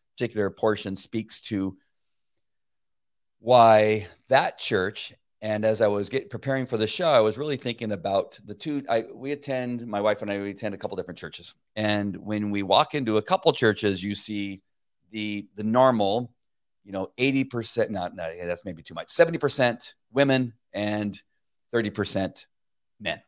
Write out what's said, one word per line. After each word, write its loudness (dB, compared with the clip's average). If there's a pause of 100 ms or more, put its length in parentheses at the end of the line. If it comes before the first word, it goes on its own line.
(160)
particular -2
portion -2
speaks -8
to -4 (1600)
why 6 (220)
that 2
church, -2 (280)
and -2
as 2
I 6
was 0
get-, -4
preparing -4
for -4
the 2
show, 0
I 8
was 4
really -4
thinking -6
about -2
the -14
two, -6
I, 0
we -8
attend, -6
my -4
wife 0
and -4
I, -4
we -6
attend -8
a -12
couple -8
different -8
churches. -14 (220)
And 0
when -6
we -2
walk 4
into 0
a 4
couple 2
churches, 2
you -4
see -6 (480)
the, -6
the -6
normal, 2 (560)
you -12
know, -6
eighty 2
percent, -2
not, -6
not, -8 (100)
that's -6
maybe -12
too -16
much, -10
seventy 2
percent 0 (180)
women 2 (200)
and -4 (500)
thirty -2
percent -4 (520)
men -6